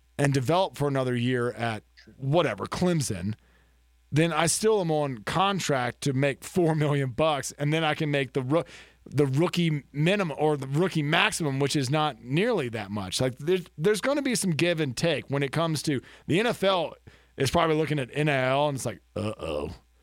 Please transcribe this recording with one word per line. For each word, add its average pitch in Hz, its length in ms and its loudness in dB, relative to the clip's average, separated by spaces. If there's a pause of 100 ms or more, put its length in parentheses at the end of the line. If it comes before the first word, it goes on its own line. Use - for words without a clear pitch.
(180)
and 143 160 2
develop 156 420 0
for 147 100 0
another 131 300 0
year 120 360 0
at 113 300 -6 (360)
whatever, 135 480 0
Clemson, 120 680 -2 (800)
then 160 220 2
I 160 120 2
still 214 360 2
am 165 80 -2
on 143 280 -2
contract 151 840 -2
to 143 100 0
make 135 320 0
four 165 300 2
million 143 360 2
bucks, 143 480 0
and 147 140 0
then 160 120 2
I 151 100 2
can 151 160 -2
make 139 240 0
the 139 80 0
roo-, 131 220 0 (420)
the 147 180 2
rookie 156 600 0 (100)
minimum 165 440 0
or 151 200 2
the 135 80 -8
rookie 156 360 0
maximum, 160 560 2
which 139 160 0
is 135 140 0
not 147 340 -2
nearly 156 460 0
that 110 220 -8
much." 98 280 -6
Like, 131 200 -2
there's, 170 260 -2 (140)
there's 196 240 2
gonna 285 180 0
be 269 140 0
some 190 160 0
give 165 280 2
and 139 160 -2
take 151 360 0
when 139 120 -2
it 139 100 -4
comes 160 320 -2
to, 139 180 0 (240)
the 143 120 2
N 233 100 0
F - 160 -4
L 180 300 0 (440)
is 131 120 0
probably 165 260 2
looking 151 220 0
at 123 140 -4
N 151 160 0
I 135 200 2
L 143 200 2
and 139 80 -4
it's 117 80 -8
like, 107 160 -8 (160)
"Uh-oh." 80 540 -4 (320)